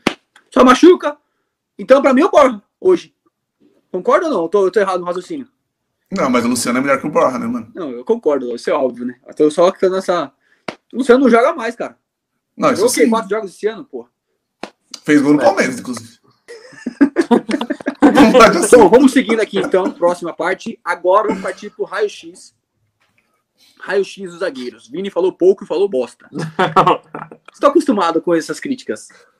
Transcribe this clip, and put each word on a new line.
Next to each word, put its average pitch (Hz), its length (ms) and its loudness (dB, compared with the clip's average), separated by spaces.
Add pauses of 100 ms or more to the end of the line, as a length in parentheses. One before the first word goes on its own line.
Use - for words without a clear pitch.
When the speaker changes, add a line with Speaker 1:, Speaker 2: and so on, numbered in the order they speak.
Speaker 1:
É. - 40 -2 (380)
Speaker 2:
Só 254 140 4
machuca. 294 520 4 (640)
Então, 254 220 4
pra 269 120 2
mim, 262 100 4
o 392 60 2
Borja, 262 320 2 (200)
hoje. - 320 0 (760)
Concorda 262 360 0
ou 311 60 -4
não? 175 100 -2
Eu 165 60 -6
tô, 202 160 2
eu 185 60 0
tô 214 80 -2
errado 190 200 -2
no 175 60 -10
raciocínio. 175 420 -10 (640)
Speaker 1:
Não, 175 180 -2
mas 120 160 0
o - 40 -4
Luciano 123 280 -4
é 131 40 0
melhor 139 180 -2
que - 80 -10
o - 20 -6
Borja, 131 300 -2
né, 120 80 -8
mano? 117 260 -10
Speaker 2:
Não, 165 160 -12
eu 123 160 -12
concordo, 143 480 -2
isso 120 160 -8
é 180 40 -2
óbvio, 123 320 -4
né? 123 100 -10 (120)
Então, - 200 0
eu 151 40 0
só 175 200 2
que 190 180 -2
nessa... 185 420 -4 (640)
O - 40 -10
Luciano 254 260 2
não 254 80 4
joga 240 220 2
mais, 240 220 -8
cara. 135 220 -12 (580)
Speaker 1:
Não, - 160 -2
isso 117 100 -4
Speaker 2:
Jogou 143 100 2
o - 40 -4
quê? - 100 2
Speaker 1:
sim. 240 40 2
Speaker 2:
Quatro 220 200 -2
jogos 196 260 -6
esse - 120 -8
ano, 208 180 -8
pô? 127 220 -16 (960)
Speaker 1:
Fez 147 180 2
gol 143 120 2
no 143 80 2
Speaker 3:
É. 123 40 0
Speaker 1:
Palmeiras, 131 340 0
inclusive. - 380 -14 (680)
<laughs> - 420 -2 (840)
Não - 180 6
pode 220 260 6
assim. - 200 4
Speaker 2:
Bom, 202 120 6
vamos 254 220 6
seguindo 220 300 0
aqui, 202 180 -6
então. 185 320 -2
Próxima 170 420 -4
parte. 185 500 -8
Agora 294 440 0
vamos 196 160 -4
partir 208 260 -12
pro 208 160 -12
raio-x. 185 680 -10 (1200)
Raio-x 190 520 -6
dos 170 80 -20
zagueiros. 127 480 -10
Vini 175 220 -10
falou 180 220 -2
pouco 190 320 0
e - 40 -16
falou 170 200 -2
bosta. - 440 -8
Speaker 3:
<laughs> - 1200 -4
Speaker 2:
Estou - 160 0
acostumado 196 520 0
com 175 120 -2
essas 156 260 -4
críticas. 123 500 -10 (300)